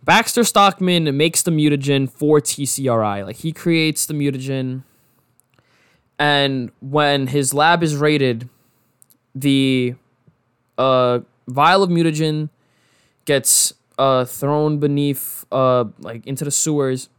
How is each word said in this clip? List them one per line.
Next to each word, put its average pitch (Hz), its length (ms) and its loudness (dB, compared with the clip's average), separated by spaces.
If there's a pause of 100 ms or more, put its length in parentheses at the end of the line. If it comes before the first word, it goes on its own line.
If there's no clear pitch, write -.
Baxter 214 380 4
Stockman 180 720 2
makes 160 240 0
the 175 100 -2
mutagen 143 580 2
for 151 300 2
T 143 260 -6
C 131 220 -4
R 113 160 2
I. 101 200 -4
Like, 98 140 -12
he 160 140 -6
creates 160 540 0
the 156 80 -10
mutagen, 135 680 -4 (1300)
and 139 600 0
when 143 480 0
his 135 260 -2
lab 165 300 2
is 151 140 -2
raided, 135 500 0 (840)
the, 135 640 0 (800)
uh, 127 420 2 (280)
vial 160 360 4
of 185 60 0
mutagen 156 600 0 (760)
gets, - 480 0 (240)
uh, 131 280 2
thrown 151 520 -2
beneath, 143 760 -2
uh, 127 340 2 (140)
like, 113 280 -14
into 135 180 -6
the 143 60 -6
sewers 135 680 -2